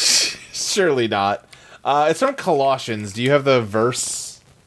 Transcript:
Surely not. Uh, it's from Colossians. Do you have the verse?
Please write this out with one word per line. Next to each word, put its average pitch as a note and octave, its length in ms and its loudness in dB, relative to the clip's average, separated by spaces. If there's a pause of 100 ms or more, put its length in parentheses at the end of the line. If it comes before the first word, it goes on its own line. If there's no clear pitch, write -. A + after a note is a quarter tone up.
(500)
Surely C#3+ 560 0
not. G2+ 380 -2 (400)
Uh, D3 240 2
it's D#3+ 100 0
from C4+ 160 0
Colossians. C3 760 -2
Do A#2 100 -4
you C3 80 2
have C#3 140 2
the C3 160 4
verse? A2 800 -2 (260)